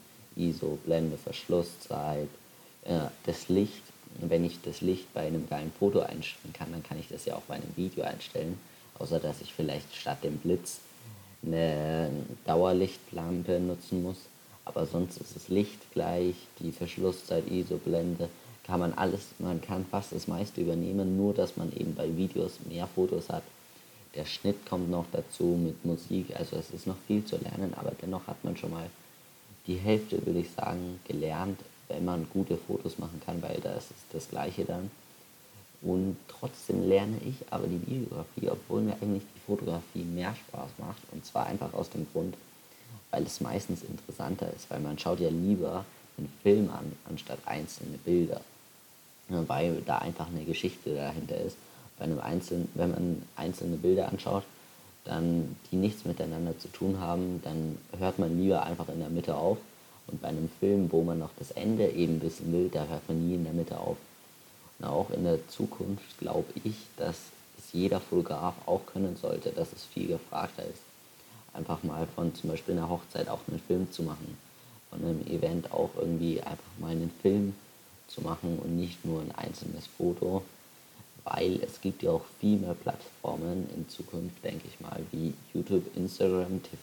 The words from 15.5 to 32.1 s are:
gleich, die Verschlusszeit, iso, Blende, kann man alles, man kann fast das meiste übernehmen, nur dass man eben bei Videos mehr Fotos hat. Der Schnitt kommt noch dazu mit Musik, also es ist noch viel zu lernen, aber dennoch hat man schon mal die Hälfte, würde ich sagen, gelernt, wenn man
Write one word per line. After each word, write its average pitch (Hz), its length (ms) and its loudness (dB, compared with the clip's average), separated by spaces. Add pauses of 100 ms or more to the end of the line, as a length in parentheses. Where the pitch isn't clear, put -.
gleich, 87 420 2 (240)
die 82 140 -2
Verschlusszeit, 90 800 0
iso, 90 260 0
Blende, 85 540 0 (340)
kann 90 160 2
man 85 140 2
alles, 95 320 0 (120)
man 87 220 0
kann 92 240 -2
fast 101 280 -2
das - 140 -4
meiste 90 360 0
übernehmen, 92 560 2
nur 101 160 6
dass 92 240 2
man 85 180 -2
eben - 180 0
bei 80 220 0
Videos 90 360 2 (140)
mehr 85 200 -4
Fotos 90 420 2
hat. 82 140 -2 (720)
Der 76 100 -4
Schnitt - 400 0
kommt 90 260 0
noch 87 220 2
dazu - 320 0
mit 87 400 4
Musik, 87 500 0
also 78 220 -4
es 80 140 -4
ist - 160 -8
noch 92 100 0 (100)
viel 104 200 4
zu - 100 -2
lernen, - 400 -2
aber - 240 -2
dennoch 92 260 -4
hat - 160 -8
man 87 140 0
schon - 140 -6
mal 85 180 -6 (800)
die 90 80 0
Hälfte, 107 500 4
würde 87 160 4
ich 82 100 -2
sagen, 90 560 -2
gelernt, 82 540 -2 (280)
wenn 82 180 -2
man 87 260 2